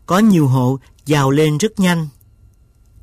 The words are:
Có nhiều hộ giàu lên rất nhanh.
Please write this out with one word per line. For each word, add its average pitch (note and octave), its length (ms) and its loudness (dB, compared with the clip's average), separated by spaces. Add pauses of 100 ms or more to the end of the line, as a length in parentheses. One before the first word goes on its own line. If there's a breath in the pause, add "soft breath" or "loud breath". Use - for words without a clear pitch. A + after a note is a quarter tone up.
Có F3 120 0
nhiều G3 280 2
hộ C3 320 0 (280 soft breath)
giàu C#3+ 240 0
lên D3+ 280 0
rất A3 220 -4
nhanh. E3+ 280 -2 (960)